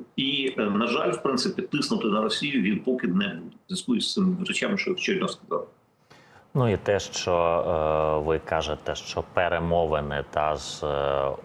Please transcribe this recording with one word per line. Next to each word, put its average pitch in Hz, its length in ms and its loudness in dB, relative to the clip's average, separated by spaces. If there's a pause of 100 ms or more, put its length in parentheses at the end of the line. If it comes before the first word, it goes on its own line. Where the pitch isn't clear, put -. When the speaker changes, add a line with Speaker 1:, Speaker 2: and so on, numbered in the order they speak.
(160)
Speaker 1:
і, 139 420 0
е, 120 40 0
на 104 240 2
жаль, 160 240 0
в - 120 -2
принципі, 214 400 0
тиснути - 460 0
на 104 140 2
Росію 139 400 0
він 98 180 2
поки - 260 0
не 87 80 0 (140)
буде, 82 280 -10 (120)
в - 0 -
зв'язку 107 320 -2
з - 140 -2
цими 92 220 4 (120)
речами, - 300 0
що - 120 -2
я - 60 0
щойно 92 320 0
сказав. - 380 -6 (880)
Speaker 2:
Ну 120 180 4
і 92 40 4
те, 98 240 2
що, - 320 -4
е, 78 920 2
ви 80 120 2
кажете, 78 560 -2
що - 300 -6 (100)
перемовини 82 960 0
та 76 260 0
з, - 280 -10
е, 69 440 0 (160)